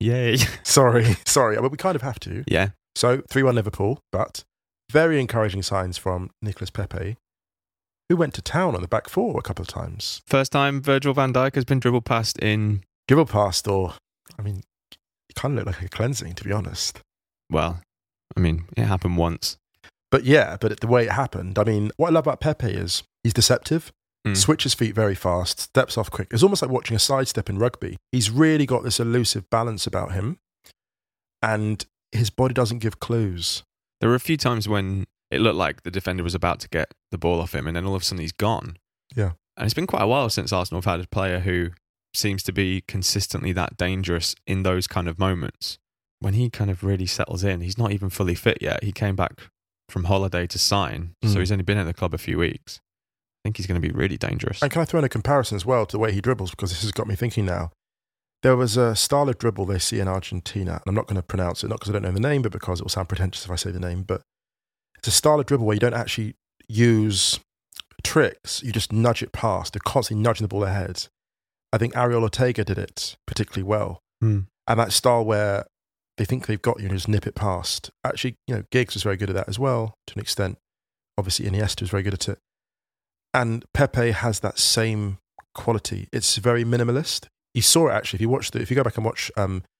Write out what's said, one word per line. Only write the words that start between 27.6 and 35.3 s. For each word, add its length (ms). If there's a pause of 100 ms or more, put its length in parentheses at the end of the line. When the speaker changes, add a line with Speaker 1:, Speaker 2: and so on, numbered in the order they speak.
Speaker 2:
He's 180
really 340
got 180
this 160
elusive 520
balance 360
about 260
him, 260 (1040)
and 420 (280)
his 180
body 240
doesn't 240
give 220
clues. 600 (380)
Speaker 1:
There 80
were 80
a 40
few 160
times 320
when 360 (260)